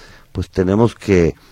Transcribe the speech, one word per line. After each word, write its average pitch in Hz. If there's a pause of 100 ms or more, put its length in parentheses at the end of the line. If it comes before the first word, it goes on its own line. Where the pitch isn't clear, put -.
(320)
pues -
tenemos 98
que, 87 (180)